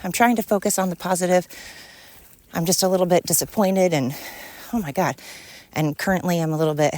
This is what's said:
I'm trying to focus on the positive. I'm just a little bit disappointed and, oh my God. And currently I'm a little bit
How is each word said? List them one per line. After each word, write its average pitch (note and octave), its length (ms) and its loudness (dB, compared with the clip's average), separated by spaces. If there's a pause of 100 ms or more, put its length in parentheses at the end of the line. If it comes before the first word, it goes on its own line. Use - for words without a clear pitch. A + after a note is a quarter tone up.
I'm F3+ 80 -4
trying A#3+ 260 4
to G#3+ 60 -2
focus G3+ 360 0
on F#3+ 100 0
the F3 60 -4
positive. F3+ 520 0 (1040)
I'm F3 120 -2
just F3 160 2
a F#3+ 60 2
little F#3 180 4
bit F3 200 4
disappointed F#3 680 2
and, C#3 220 0 (580)
oh A#3+ 60 -2
my E3+ 120 -4
God. C#3 240 0 (580)
And D3+ 240 0
currently F3+ 420 0
I'm D#3+ 140 -2
a D#3 40 -2
little D#3 160 2
bit D3 240 2